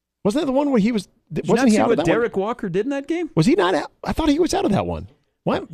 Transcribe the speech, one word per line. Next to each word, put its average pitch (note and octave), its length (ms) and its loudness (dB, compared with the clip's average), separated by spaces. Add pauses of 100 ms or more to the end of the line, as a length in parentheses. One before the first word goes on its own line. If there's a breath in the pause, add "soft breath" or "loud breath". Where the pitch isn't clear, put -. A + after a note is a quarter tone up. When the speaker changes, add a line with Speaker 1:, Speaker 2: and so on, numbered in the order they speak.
(240)
Speaker 1:
Wasn't G#3+ 180 0
that E4 40 -2
the C4+ 60 -2
one C#4+ 200 0
where B3 80 4
he G#3 120 2
was, G#3+ 140 -4
th-, - 80 -20 (200)
Speaker 2:
Did - 140 -6
you F#3 40 0
Speaker 1:
wasn't B3 160 4
Speaker 2:
not A3 40 6
Speaker 1:
he A3 40 4
Speaker 2:
see G3+ 60 2
Speaker 1:
out - 40 2
of - 40 2
Speaker 2:
what - 80 2
Speaker 1:
that - 140 0
one? A3 80 2
Speaker 2:
Derek A#3 180 -2
Walker G#3 320 -4
did F#3+ 160 -2
in C#4 60 -4
that C#4 160 -6
game? E4 280 -4
Speaker 1:
Was D#3+ 100 2
he C#4 100 4
not F#3+ 200 2
out? D4+ 160 -6 (120)
I G3 100 -6
thought D#4 160 0
he C#4+ 100 2
was F4 140 0
out F#4+ 120 -2
of C4 60 0
that G#2+ 140 0
one. F2 240 -8 (340)
What? - 300 -2